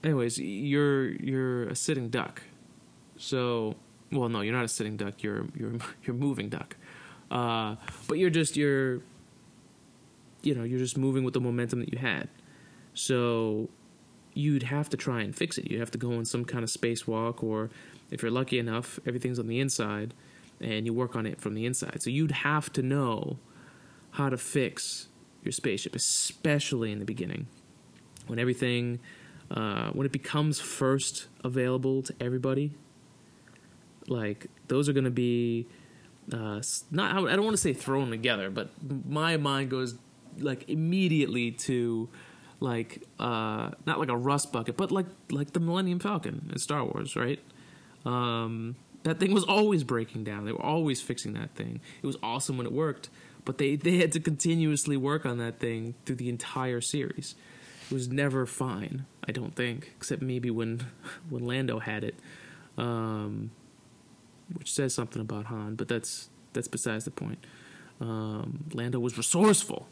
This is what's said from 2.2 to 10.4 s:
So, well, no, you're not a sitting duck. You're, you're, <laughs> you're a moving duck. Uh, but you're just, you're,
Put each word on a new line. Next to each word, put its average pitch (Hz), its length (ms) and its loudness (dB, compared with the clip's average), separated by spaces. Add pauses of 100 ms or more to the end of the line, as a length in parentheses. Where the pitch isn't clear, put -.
So, 120 600 0 (340)
well, 127 180 2
no, 113 120 0
you're 107 140 0
not 127 100 4
a 113 40 -2
sitting 107 280 -2
duck. 101 260 -4
You're, 104 240 -2 (100)
you're, 113 160 -4 (160)
<laughs> - 160 -16
you're 123 120 -2
a - 20 -4
moving 123 300 0
duck. - 280 -8 (540)
Uh, 113 460 0 (320)
but 156 100 2
you're 180 120 6
just, 160 260 4
you're, 135 460 4 (1400)